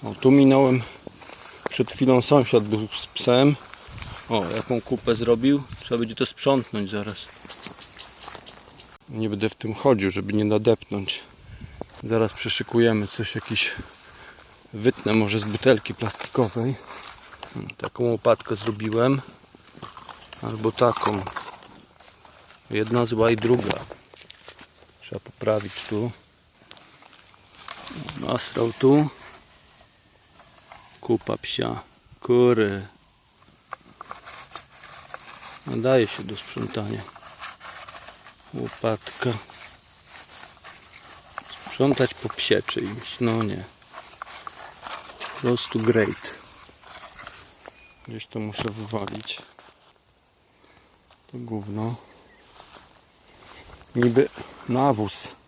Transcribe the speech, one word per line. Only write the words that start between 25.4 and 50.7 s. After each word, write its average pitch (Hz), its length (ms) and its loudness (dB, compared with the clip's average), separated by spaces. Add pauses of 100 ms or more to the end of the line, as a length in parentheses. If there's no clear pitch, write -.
tu. 110 220 -2 (2000)
Nasrał - 520 0
tu. 143 360 6 (1900)
Kupa - 360 0
psia. - 460 -4 (380)
Kury. 110 680 4 (2750)
Nadaje 123 400 4
się - 180 -6
do 101 120 -8
sprzątania. 107 640 -6 (1500)
Łopatka. 117 760 -2 (2250)
Sprzątać 135 480 2
po - 140 -8
psie - 340 0
czyimś. 110 580 -6
No 113 220 2
nie. 98 220 -4 (1700)
Po - 60 -8
prostu 120 400 2
great. 110 540 2 (1700)
Gdzieś 113 180 -10
to - 120 -8
muszę 107 320 -4
wywalić. 107 720 -6 (1900)